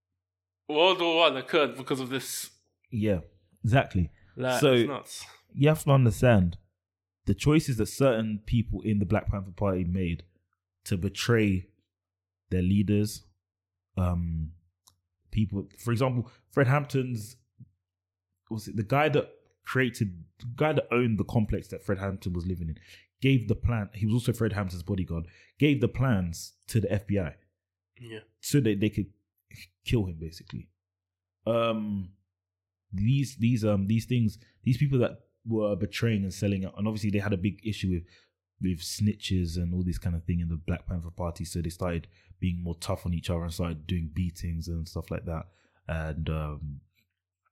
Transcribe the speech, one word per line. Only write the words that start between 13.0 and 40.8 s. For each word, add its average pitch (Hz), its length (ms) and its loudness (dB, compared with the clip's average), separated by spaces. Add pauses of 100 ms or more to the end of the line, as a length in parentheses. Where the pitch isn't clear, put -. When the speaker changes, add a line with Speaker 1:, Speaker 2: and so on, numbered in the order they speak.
Speaker 2:
um, 85 560 -2 (800)
people. 101 360 -2 (100)
For 120 140 -6
example, 123 400 0 (200)
Fred 139 160 4
Hampton's, 131 680 -2 (1120)
was 107 200 -10
it - 80 -6
the 110 60 -2
guy 143 260 2
that 139 240 0 (320)
created, 107 580 -2 (160)
the - 60 -14 (100)
guy 156 160 2
that - 200 0
owned 120 260 4
the 98 80 0
complex 107 440 0
that - 140 -12
Fred 98 160 -2
Hampton 98 320 -4
was 87 140 -4
living 87 240 -4
in, 76 80 -8 (420)
gave 131 280 2
the 104 80 0
plan. 110 400 -2
He 101 100 -2
was 107 80 2
also 123 180 0
Fred 110 220 0
Hampton's 92 300 -4
bodyguard. 87 420 -4 (320)
Gave 139 240 4
the 117 60 2
plans 98 640 -2 (140)
to 113 120 0
the 101 120 0
F 101 160 -2
B 101 100 0
I 82 180 -4 (640)
Speaker 1:
Yeah. 110 200 -14 (220)
Speaker 2:
so - 200 2
that 107 180 2
they 107 120 2
could 101 160 -4 (800)
kill 113 200 0
him, 85 140 -8
basically. - 500 -14 (800)
Um, 107 640 -2 (840)
these, 123 440 0
these, 113 280 2
um, 98 220 2
these 113 180 0
things, 117 320 0 (260)
these - 140 2
people 135 220 2
that - 200 0 (260)
were 107 300 0
betraying 104 480 0
and 92 100 -4
selling 98 320 0
out, - 120 -10
and 104 100 0
obviously 107 220 -2
they 101 100 2
had 104 140 0
a 95 40 0
big 90 280 -2
issue 101 260 -2
with, 85 120 -2 (580)
with 90 180 0
snitches 90 800 -2
and 87 160 -2
all 90 100 -2
this 87 140 -2
kind 85 180 -4
of 82 80 -6
thing 87 160 -2
in 85 100 -2
the 82 60 -2
Black 80 320 -6